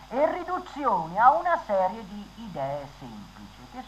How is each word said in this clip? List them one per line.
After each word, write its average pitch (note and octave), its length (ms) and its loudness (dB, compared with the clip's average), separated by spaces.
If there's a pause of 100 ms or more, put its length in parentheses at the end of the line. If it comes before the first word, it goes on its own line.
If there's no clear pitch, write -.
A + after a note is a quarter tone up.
e D4 220 2
riduzione C4 880 -2
a B3 120 10
una E4+ 340 2
serie G3 420 2
di G#3 300 -12
idee C#3+ 600 -6
semplici, G#2 720 -16
che B3+ 160 -14